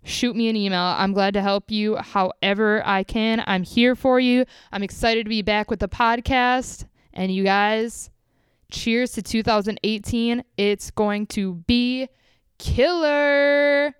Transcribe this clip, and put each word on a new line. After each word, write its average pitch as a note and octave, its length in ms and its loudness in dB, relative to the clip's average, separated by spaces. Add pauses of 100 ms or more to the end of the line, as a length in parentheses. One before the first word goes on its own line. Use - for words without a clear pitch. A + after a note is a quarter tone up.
shoot - 320 -4
me A3+ 140 0
an A3 80 0
email. G3 240 0
I'm F3+ 320 0
glad G3 220 2
to G3+ 80 0
help G3 280 -2
you G#3+ 260 0
however G3+ 880 0
I F#3+ 200 0
can. A3+ 420 -2
I'm F#3 180 0
here B3 300 4
for B3+ 240 2
you. B3+ 260 4 (280)
I'm G3+ 120 -6
excited A3+ 400 0
to G3+ 40 -10
be A3 140 -2
back G#3 280 0
with A3+ 100 -4
the G3+ 80 -2
podcast. B3 960 0 (280)
And F#3+ 220 -2
you G3 100 0
guys, G#3+ 680 0 (600)
cheers A#3 420 -2
to A3 100 -8
two A3+ 200 -2
thousand G#3+ 400 0
eighteen. A#3 600 -2 (120)
It's G3+ 340 -2
going G#3 380 -2
to F#3+ 260 -4
be B3 540 0 (500)
killer. C#4+ 1400 2